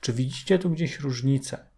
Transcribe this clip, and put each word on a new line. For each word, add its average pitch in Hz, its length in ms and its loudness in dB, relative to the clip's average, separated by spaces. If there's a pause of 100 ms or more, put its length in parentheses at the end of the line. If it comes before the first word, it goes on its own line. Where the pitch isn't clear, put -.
Czy - 120 -4
widzicie 131 460 0
tu 185 120 2
gdzieś 156 300 -2
różnicę? 131 760 0